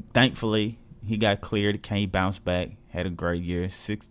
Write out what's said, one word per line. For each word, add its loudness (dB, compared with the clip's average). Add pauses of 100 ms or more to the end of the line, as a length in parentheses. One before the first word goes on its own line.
(140)
Thankfully, 2 (280)
he -2
got 4
cleared. 0
He 0
bounce 0
back. -2 (200)
Had -4
a -2
great -2
year. -2
Six, -8